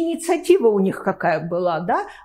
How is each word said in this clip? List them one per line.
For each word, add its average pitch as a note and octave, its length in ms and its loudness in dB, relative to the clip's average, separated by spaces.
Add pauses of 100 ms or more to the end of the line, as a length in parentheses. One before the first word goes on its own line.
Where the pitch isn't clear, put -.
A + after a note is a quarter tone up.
инициатива E4+ 680 2
у G#3 100 2
них F#3+ 240 -2
какая E3+ 440 -2
была, F3 320 -2
да? B3+ 260 -2 (200)